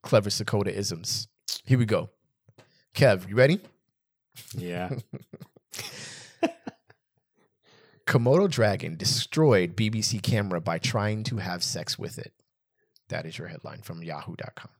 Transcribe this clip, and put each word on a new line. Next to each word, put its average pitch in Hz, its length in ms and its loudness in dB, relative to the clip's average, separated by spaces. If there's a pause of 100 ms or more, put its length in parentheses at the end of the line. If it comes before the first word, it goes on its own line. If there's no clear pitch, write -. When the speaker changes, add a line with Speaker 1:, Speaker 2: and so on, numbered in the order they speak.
Speaker 1:
clever 104 280 4
Sakota 101 440 -2
isms. 95 540 -6 (380)
Here 127 120 6
we 120 80 4
go. 98 240 0 (840)
Kev, 98 340 4
you 101 60 -4
ready? 139 240 6 (960)
Speaker 2:
Yeah. 87 400 -6
Speaker 1:
<laughs> - 40 -8 (3000)
Komodo 139 420 4
dragon 104 460 0
destroyed 101 800 4
B 107 140 2
B 110 120 -2
C 107 180 -2
camera 95 420 0
by 82 160 -2
trying 107 480 -2
to 117 120 -4
have 90 240 -6
sex - 380 -6
with - 180 -10
it. - 140 -14 (800)
That 82 160 -8
is 82 120 -12
your 85 120 -12
headline 73 320 -14
from 85 200 -14
yahoo 80 360 -12
dot - 180 -14
com. - 140 -18 (100)